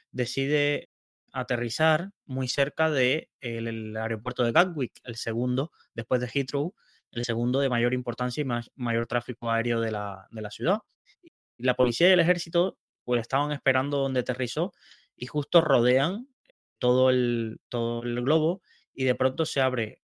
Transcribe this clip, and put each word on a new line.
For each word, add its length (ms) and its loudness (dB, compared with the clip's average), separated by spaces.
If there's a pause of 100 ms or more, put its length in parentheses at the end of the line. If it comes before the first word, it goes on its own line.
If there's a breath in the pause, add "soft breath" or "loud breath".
(120)
decide 800 -2 (420)
aterrizar 800 0 (160)
muy 220 -4
cerca 420 0
de 400 0 (100)
el, 280 -6
el 280 -6
aeropuerto 480 -4
de 80 2
Gatwick, 420 2 (100)
el 120 -10
segundo, 560 -2 (220 soft breath)
después 260 -2
de 80 -4
Heathrow, 460 -4 (380 soft breath)
el 120 -6
segundo 360 0
de 100 2
mayor 240 2
importancia 480 -4
y 40 -4
ma-, 200 -4 (100)
mayor 300 -2
tráfico 440 -4
aéreo 300 0
de 120 -2
la, 400 -8
de 100 -10
la 80 -8
ciudad. 300 -2 (420 soft breath)
Y 100 -20 (320)
la 120 2
policía 340 4
y 40 6
el 60 6
ejército, 580 0 (280)
pues, 160 0
estaban 300 -2
esperando 480 0
donde 220 0
aterrizó 520 -4 (420 soft breath)
y 120 -8
justo 340 4
rodean 680 4 (520)
todo 320 4
el, 480 0 (100)
todo 340 -2
el 180 -4
globo 400 2 (300 soft breath)
y 140 -4
de 100 2
pronto 300 0
se 160 -2
abre 460 -2